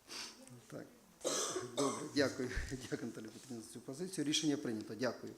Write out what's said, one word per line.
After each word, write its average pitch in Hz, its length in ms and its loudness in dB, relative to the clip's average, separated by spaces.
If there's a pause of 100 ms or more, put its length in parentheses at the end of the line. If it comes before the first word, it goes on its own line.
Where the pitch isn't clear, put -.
(680)
Так. - 180 -8 (920)
Добре, 131 240 4 (140)
дякую. 131 340 4 (400)
Дякую, 139 220 0
Наталія 110 200 -8
Петрівна, - 360 -8
за - 60 -14
цю 127 80 -8
позицію. 151 440 -2
Рішення 151 320 6
прийнято, 110 380 -2
дякую. 117 420 0